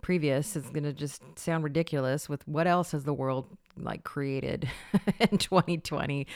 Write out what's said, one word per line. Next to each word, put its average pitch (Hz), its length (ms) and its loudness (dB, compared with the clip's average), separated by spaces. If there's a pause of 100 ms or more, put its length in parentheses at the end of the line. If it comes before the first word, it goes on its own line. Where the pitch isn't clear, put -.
previous 147 540 2
is 135 140 -6
gonna 147 240 -2
just 139 280 -8 (180)
sound 165 240 0
ridiculous 147 680 0
with 143 180 -6
what 156 200 2
else 175 240 4
has 143 140 -2
the 147 80 2
world, 135 340 -2 (300)
like, 139 260 -6
created 135 680 -2 (240)
<laughs> - 260 2
in 214 180 6
twenty 175 400 2
twenty 143 580 -2